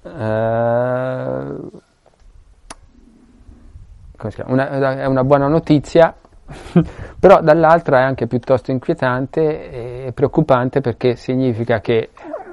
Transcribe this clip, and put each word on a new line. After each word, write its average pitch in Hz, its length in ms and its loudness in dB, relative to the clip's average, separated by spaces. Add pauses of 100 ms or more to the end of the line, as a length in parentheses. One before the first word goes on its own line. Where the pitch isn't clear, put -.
eh, - 80 -16 (4000)
come 110 140 -12
si 101 60 -14
chiama? - 180 -10
Una, 135 480 -2
è 139 40 -4
una 131 200 0
buona 139 220 2
notizia, 160 680 2
<laughs> - 1040 -4
però 185 220 8
dall'altra 160 580 4
è 127 40 4
anche 131 240 -2
piuttosto 127 440 -2
inquietante 131 1300 -4
e 127 80 -8
preoccupante, 131 680 0
perché 123 380 0
significa 120 640 -2
che 113 300 0 (420)